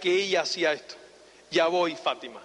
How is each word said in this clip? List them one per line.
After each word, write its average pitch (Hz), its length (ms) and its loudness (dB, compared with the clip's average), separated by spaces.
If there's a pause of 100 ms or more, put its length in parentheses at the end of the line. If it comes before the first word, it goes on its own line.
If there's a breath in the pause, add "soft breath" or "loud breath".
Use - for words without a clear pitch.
que 180 100 0
ella 185 300 2
hacía 156 320 0
esto. - 220 -12 (560 loud breath)
"Ya 165 160 4
voy, 170 280 2
Fátima", 123 500 -6